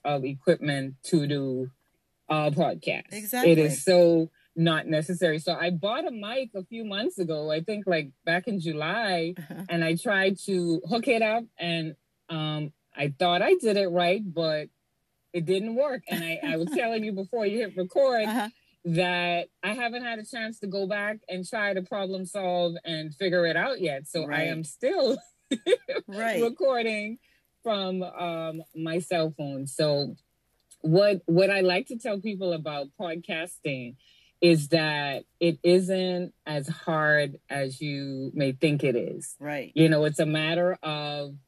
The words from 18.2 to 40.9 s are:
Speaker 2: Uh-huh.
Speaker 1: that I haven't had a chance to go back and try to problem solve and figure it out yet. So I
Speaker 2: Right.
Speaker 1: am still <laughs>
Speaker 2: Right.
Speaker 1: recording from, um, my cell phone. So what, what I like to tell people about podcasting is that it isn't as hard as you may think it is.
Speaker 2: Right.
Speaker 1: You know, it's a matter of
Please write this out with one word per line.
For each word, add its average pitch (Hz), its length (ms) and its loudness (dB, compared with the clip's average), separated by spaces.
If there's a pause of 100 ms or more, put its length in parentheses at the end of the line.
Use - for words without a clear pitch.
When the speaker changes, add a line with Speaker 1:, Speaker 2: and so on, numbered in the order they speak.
Speaker 2:
Uh-huh. 220 200 -2 (360)
Speaker 1:
that 175 640 0 (120)
I 202 120 -4
haven't 247 320 -4
had 233 140 -6
a 214 60 -14
chance 226 360 -8
to 208 60 -8
go 196 200 -2
back 208 300 -2 (100)
and 185 200 -8
try 202 260 -2
to 190 80 -2
problem 190 440 -4
solve 180 500 0 (100)
and 156 280 -6
figure 180 320 2
it 160 120 2
out 220 240 -2
yet. 147 260 -4
So 160 160 -4
I 143 40 -6
Speaker 2:
Right. 156 200 -2
Speaker 1:
am 160 160 -4
still 269 540 0 (340)
<laughs> - 560 -2
Speaker 2:
Right. 220 340 -2
Speaker 1:
recording 233 800 0 (420)
from, 190 420 -2
um, 165 600 -6 (100)
my 160 260 -2
cell 160 380 0
phone. 139 300 -6
So 143 480 0 (680)
what, 190 440 4
what 185 240 6
I 196 120 2
like 185 260 2
to 247 100 -10
tell 214 240 -4
people 185 320 -2
about 151 340 -6 (120)
podcasting 160 960 -6 (460)
is 160 280 8
that 147 540 0 (160)
it 170 240 2
isn't 180 680 2 (120)
as 147 220 -4
hard 151 720 2 (100)
as 135 320 -4
you 139 540 -6
may 139 160 2
think 147 320 2
it 131 120 2
is. - 440 -4
Speaker 2:
Right. 147 360 -8
Speaker 1:
You 160 140 8
know, 151 160 4
it's 151 140 -2
a 160 60 4
matter 160 580 0
of 147 520 -6 (120)